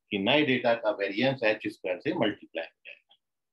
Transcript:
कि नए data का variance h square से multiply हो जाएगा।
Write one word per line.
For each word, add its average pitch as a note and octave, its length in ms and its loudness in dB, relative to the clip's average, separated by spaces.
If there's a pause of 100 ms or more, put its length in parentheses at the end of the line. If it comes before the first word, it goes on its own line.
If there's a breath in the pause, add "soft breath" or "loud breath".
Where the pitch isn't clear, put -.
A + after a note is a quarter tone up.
कि G#2 80 -2
नए A#2+ 260 4
data B2 300 2
का A2 180 0
variance G#2 520 -2
h G#2+ 240 0
square F#2 320 -6
से D#3 140 -4
multiply G#2+ 520 -2
हो - 200 -20
जाएगा। - 300 -20 (380)